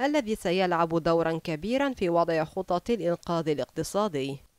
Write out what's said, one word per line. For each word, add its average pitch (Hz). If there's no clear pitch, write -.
الذي 269
سيلعب 170
دورا 165
كبيرا 233
في 180
وضع 170
خطط 180
الإنقاذ 170
الاقتصادي. 139